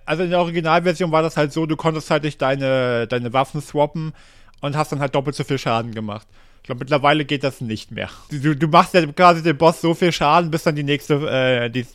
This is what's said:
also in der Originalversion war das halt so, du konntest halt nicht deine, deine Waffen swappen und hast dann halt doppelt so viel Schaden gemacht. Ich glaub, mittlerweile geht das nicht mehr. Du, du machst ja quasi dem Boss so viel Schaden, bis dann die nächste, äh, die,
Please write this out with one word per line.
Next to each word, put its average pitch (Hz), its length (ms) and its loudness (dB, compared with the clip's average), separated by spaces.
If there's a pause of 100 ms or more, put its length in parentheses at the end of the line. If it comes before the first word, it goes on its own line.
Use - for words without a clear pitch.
also 156 160 -2
in 175 80 -2
der 175 80 2
Originalversion 170 720 0
war 156 100 4
das 160 160 -2
halt 147 160 0
so, 160 140 -2
du 156 80 -2
konntest 160 340 -4
halt 151 140 2
nicht 151 180 -6
deine, 131 640 0
deine 123 280 -4
Waffen 139 280 0
swappen 151 520 -4 (480)
und 139 140 -4
hast 151 160 -2
dann 143 80 -4
halt 139 140 -2
doppelt 139 220 -2
so 147 80 -6
viel 135 160 -2
Schaden 117 340 -2
gemacht. 107 340 -10 (360)
Ich - 40 -18
glaub, 123 120 -8
mittlerweile 143 460 2
geht 139 180 -4
das 135 180 -4
nicht 110 300 -8
mehr. 104 180 -8 (220)
Du, 147 240 0
du 147 120 -2
machst 170 280 4
ja 170 100 6
quasi 165 380 4
dem 160 120 2
Boss 165 260 4
so 165 120 2
viel 170 180 2
Schaden, 165 380 2
bis 156 140 -4
dann 160 120 0
die 147 60 -4
nächste, 143 320 -2 (160)
äh, 127 400 0
die, 120 260 -4